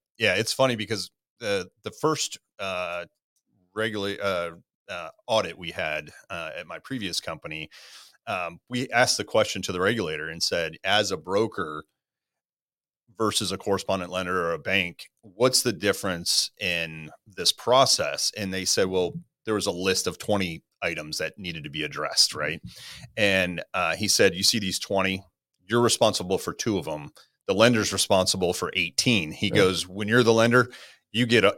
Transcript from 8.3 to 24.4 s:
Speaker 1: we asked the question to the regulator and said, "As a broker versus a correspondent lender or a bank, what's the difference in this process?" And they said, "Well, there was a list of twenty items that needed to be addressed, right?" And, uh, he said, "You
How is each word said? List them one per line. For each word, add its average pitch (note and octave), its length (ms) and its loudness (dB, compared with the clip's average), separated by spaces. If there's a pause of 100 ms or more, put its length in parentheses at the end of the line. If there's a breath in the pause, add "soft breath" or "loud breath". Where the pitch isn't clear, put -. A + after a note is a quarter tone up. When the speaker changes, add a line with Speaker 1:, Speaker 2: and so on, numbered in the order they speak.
Speaker 1:
we B2 220 -4
asked A#2+ 260 2
the G#2+ 80 -4
question G#2 380 0
to F#2+ 100 -6
the F2+ 80 -4
regulator E2+ 480 0
and E2+ 140 -8
said, E2 420 -2
"As G2+ 260 2
a F#2 60 -2
broker F2 680 -4 (1300)
versus G#2 340 0
a F#2+ 60 -4
correspondent F#2+ 520 -2
lender F2+ 380 -2
or E2+ 60 0
a D#2+ 40 -4
bank, F2+ 480 -2 (160)
what's A2+ 400 2
the A#2+ 100 0
difference F#2 800 -2 (100)
in E2 500 -4 (160)
this F#2+ 260 -2
process?" A#2 840 2
And G2 160 -4
they F#2 120 -4
said, F#2+ 240 2
"Well, F2+ 260 0 (300)
there G#2+ 100 -2
was G2 120 -2
a G2+ 60 2
list F#2 340 0
of F2 120 -4
twenty F#2 440 0 (200)
items D#2+ 360 -4
that D#2+ 200 -6
needed E2 260 -8
to D2+ 60 -12
be D2 140 -6
addressed, D2 500 -2
right?" D2+ 260 -4 (560 loud breath)
And, F#2+ 460 2 (100)
uh, F2 240 0
he G#2 120 -2
said, G2 260 4
"You F2+ 80 -4